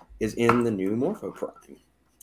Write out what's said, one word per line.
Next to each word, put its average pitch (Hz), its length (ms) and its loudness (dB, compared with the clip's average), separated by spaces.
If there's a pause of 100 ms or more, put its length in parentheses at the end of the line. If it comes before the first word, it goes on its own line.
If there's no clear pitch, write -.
(200)
is 107 140 -2
in 117 280 4
the 117 80 2
new 98 260 0
Morpho 135 360 -2
Prime? - 440 -12 (460)